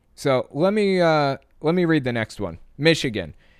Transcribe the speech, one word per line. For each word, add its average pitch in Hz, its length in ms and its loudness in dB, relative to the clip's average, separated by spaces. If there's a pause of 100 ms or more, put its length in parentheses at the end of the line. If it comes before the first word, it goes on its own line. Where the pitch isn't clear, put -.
(160)
So 131 340 0
let 185 240 0
me, 196 280 2
uh, 147 340 2 (240)
let 160 160 0
me 180 80 2
read 156 220 2
the 123 80 -2
next 110 260 -6
one. 85 200 -8 (180)
Michigan. 127 580 0 (240)